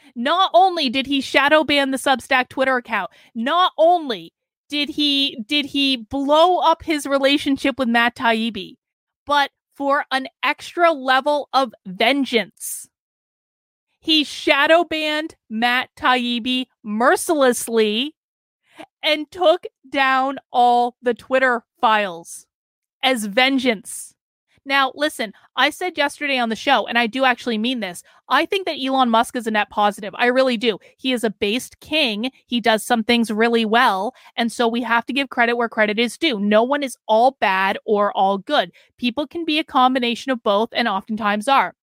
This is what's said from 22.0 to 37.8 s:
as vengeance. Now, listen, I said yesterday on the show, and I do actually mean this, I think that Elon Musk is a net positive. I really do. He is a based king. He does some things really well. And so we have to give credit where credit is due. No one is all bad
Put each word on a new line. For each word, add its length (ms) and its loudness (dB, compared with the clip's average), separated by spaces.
as 220 0
vengeance. 840 0
Now, 300 0
listen, 380 -4
I 140 2
said 260 -6
yesterday 420 -2
on 80 0
the 80 -2
show, 320 0
and 100 -2
I 80 2
do 200 0
actually 320 0
mean 240 -4
this, 200 -8
I 160 2
think 200 -4
that 160 -4
Elon 280 2
Musk 260 0
is 100 -4
a 60 -2
net 180 -2
positive. 480 -2
I 100 2
really 280 2
do. 240 -2
He 160 -4
is 140 -2
a 40 0
based 520 -6
king. 500 -2
He 160 -4
does 200 2
some 220 0
things 260 0
really 360 2
well. 480 2
And 120 -2
so 200 0
we 120 -2
have 260 -2
to 60 -8
give 140 -2
credit 300 0
where 100 -2
credit 320 0
is 180 -2
due. 220 0
No 240 4
one 180 -2
is 140 -8
all 320 4
bad 420 0